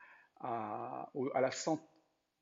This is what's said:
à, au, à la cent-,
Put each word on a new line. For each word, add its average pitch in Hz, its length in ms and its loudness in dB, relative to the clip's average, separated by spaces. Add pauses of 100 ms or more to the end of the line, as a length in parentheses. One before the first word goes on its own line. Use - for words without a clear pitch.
(420)
à, 117 720 -4
au, 139 220 0
à 127 60 6
la 131 100 6
cent-, - 360 0 (540)